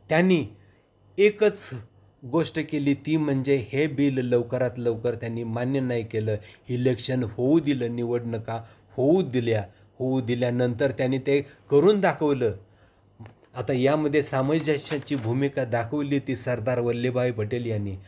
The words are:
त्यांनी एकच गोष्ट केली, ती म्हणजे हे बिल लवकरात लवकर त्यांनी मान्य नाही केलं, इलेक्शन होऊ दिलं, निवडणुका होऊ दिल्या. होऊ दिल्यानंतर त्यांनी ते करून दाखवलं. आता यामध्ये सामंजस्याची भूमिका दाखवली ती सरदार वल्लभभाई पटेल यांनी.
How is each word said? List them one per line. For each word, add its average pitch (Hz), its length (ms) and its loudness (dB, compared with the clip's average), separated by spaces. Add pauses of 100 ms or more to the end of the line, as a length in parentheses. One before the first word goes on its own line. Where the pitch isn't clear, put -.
त्यांनी 170 360 4 (720)
एकच 208 520 4 (640)
गोष्ट 160 280 0 (100)
केली, 143 240 0
ती 151 240 0
म्हणजे 139 380 2
हे 135 320 0
बिल 139 280 0
लवकरात 123 640 0
लवकर 117 380 0
त्यांनी 113 280 -6
मान्य 120 360 -2
नाही 123 240 -2
केलं, 107 320 -2 (340)
इलेक्शन 127 540 0
होऊ 127 360 2
दिलं, 127 360 -2
निवडणुका 117 680 -4 (340)
होऊ 151 240 4
दिल्या. 117 420 0 (360)
होऊ 131 220 -2
दिल्यानंतर 123 680 0
त्यांनी 131 260 -2
ते 139 280 0 (240)
करून 185 300 6
दाखवलं. 147 520 0 (1040)
आता 127 180 -4
यामध्ये 143 500 2
सामंजस्याची 143 920 -2
भूमिका 131 500 -2
दाखवली 135 540 -2
ती 131 160 -4
सरदार 120 440 -2
वल्लभभाई 123 520 0
पटेल 113 340 -4
यांनी. 104 300 -4 (120)